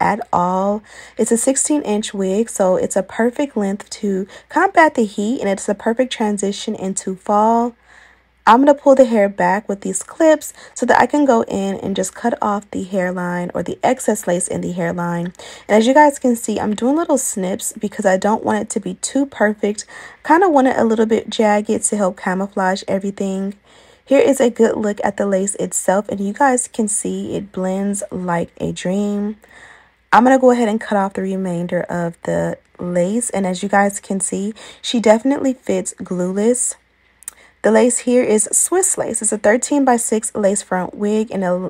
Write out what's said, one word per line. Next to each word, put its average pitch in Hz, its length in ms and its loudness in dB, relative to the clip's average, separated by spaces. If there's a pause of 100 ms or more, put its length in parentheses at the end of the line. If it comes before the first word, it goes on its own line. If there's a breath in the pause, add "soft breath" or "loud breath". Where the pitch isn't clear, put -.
at 185 180 2 (140)
all. 185 500 0 (340 loud breath)
It's 220 140 -2
a 233 60 4
sixteen 269 460 0
inch 208 300 -4
wig, 196 360 -2
so 185 260 0
it's - 220 -2
a 190 60 2
perfect 240 520 -2
length 202 340 -4 (120)
to 196 260 -2 (220 loud breath)
combat 330 460 2
the 233 100 2
heat, 208 340 -4
and - 80 -4
it's 196 220 -4
a 208 60 -2
perfect 233 360 -2
transition 208 640 -4
into 190 400 -6
fall. 226 580 2 (760 soft breath)
I'm 269 140 8
gonna 285 120 8
pull 277 220 4
the 269 100 8
hair 220 240 2
back 196 400 0
with 202 120 -6
these 190 200 -6
clips 311 500 2 (220 loud breath)
so - 140 -4
that - 120 6
I - 60 4
can 294 200 2
go 233 180 4
in 196 320 -4
and - 200 -6
just 190 200 -4
cut 240 260 -2
off 208 300 -4
the 190 100 -6
hairline 180 720 -4
or - 80 -4
the - 220 -8
excess 240 420 0
lace 180 220 -2
in 180 140 -6
the 175 100 -6
hairline. 175 600 -4 (360 loud breath)
And 202 100 4
as 220 80 6
you 262 80 4
guys 294 240 6
can 247 180 0
see, 220 240 -4
I'm 214 140 -2
doing 240 220 0
little 320 240 0
snips 190 540 -6
because - 300 -8
I 190 140 4
don't 208 260 0
want 214 200 0
it 214 80 -8
to - 80 -6
be 185 160 -6
too - 320 -4
perfect. 214 580 -2 (400 loud breath)
Kinda 349 240 6
want 269 180 4
it 254 80 0
a - 80 2
little 220 220 2
bit 220 240 0
jagged 208 540 0
to - 120 -2
help 208 220 -2
camouflage 190 720 -2
everything. 196 680 -4 (500 soft breath)
Here 277 160 4
is - 220 4
a 240 80 4
good 226 260 2
look 214 280 -4
at 202 140 -4
the 202 100 -2
lace 190 280 -2
itself, 185 540 -2
and 202 100 -6
you 202 140 -4
guys 254 340 2
can 220 200 -4
see 190 480 -6
it 196 160 -10
blends 196 580 -4
like 175 480 -4
a 170 140 -4
dream. 202 640 -4 (760 loud breath)
I'm 214 120 8
gonna 262 160 6
go 254 100 6
ahead 240 180 4
and 220 140 -2
cut - 160 -2
off 196 160 -2
the - 80 -6
remainder 180 600 -4
of 170 420 -4
the 170 340 -2 (220)
lace, 180 500 -2
and 196 160 -2
as 180 160 -4
you 202 80 -4
guys 202 300 2
can 196 200 -6
see, 196 360 -6 (260 loud breath)
she - 180 -2
definitely 254 540 2
fits 190 480 -4
glueless. 190 720 -2 (880 loud breath)
The 208 60 2
lace 226 300 4
here 247 240 2
is 214 280 0
Swiss - 460 0
lace. - 240 -6
It's 208 100 -2
a 214 60 -2
thirteen-by-six 240 960 0
lace 208 300 0
front 185 320 -4
wig 214 340 -2
in 190 140 -4
a, 180 260 -2